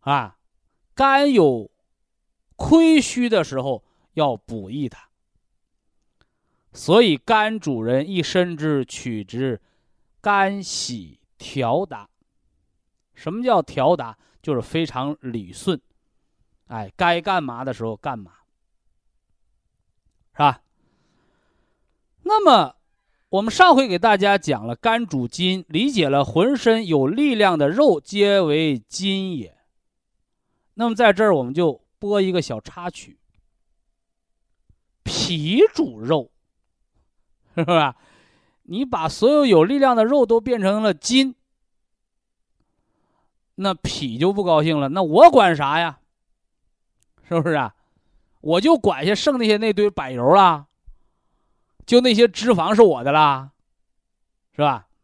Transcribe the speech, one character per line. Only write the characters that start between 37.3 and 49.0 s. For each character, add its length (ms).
是 100
吧？ 300
你 220
把 240
所 180
有 180
有 180
力 160
量 160
的 100
肉 200
都 140
变 220
成 220
了 100
筋， 420
那 180
脾 440
就 160
不 100
高 180
兴 160
了， 120
那 120
我 300
管 240
啥 240
呀？ 220
是 120
不 80
是 80
啊？ 180
我 180
就 160
管 300